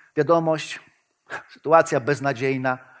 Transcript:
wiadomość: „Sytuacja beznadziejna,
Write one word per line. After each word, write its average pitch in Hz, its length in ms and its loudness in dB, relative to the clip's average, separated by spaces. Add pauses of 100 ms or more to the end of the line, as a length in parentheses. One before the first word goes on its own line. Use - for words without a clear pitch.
(160)
wiadomość: 160 640 0 (720)
„Sytuacja 156 480 2
beznadziejna, 135 760 -2 (220)